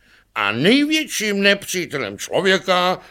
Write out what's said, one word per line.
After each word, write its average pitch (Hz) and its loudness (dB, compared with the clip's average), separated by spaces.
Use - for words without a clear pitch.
A 104 0
největším 220 2
nepřítelem 160 -2
člověka 180 0